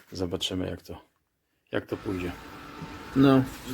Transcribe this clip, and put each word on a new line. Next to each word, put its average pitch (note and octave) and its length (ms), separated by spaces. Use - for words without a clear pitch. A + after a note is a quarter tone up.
zobaczymy, F#2 580
jak F2+ 120
to, - 200
jak G2+ 140
to G#2+ 100
pójdzie. F2+ 360
No, C3+ 280